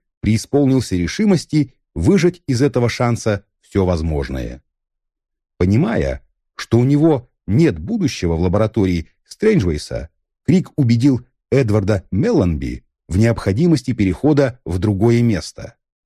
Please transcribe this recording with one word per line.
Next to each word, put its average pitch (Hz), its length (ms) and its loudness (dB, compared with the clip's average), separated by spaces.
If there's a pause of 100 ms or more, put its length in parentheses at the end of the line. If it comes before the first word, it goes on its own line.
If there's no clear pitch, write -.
(200)
преисполнился 131 760 0
решимости 151 800 -2 (220)
выжать 170 500 2
из 123 160 -2
этого 127 280 2
шанса 113 560 -2 (160)
всё 98 240 -2
возможное. 69 760 -4 (960)
Понимая, 95 640 0 (340)
что - 220 0
у 123 60 4
него 143 480 2 (160)
нет 110 320 2
будущего 123 560 -4
в 80 60 -2
лаборатории 92 680 0 (160)
Стрэнджвейса, 87 840 -2 (360)
Крик 165 300 2
убедил 120 500 2 (240)
Эдварда 107 640 0
Мелланби 90 760 -2 (220)
в 85 100 -4
необходимости 117 760 0
перехода 131 720 0
в 90 140 -6
другое 107 460 2
место. - 520 -4 (300)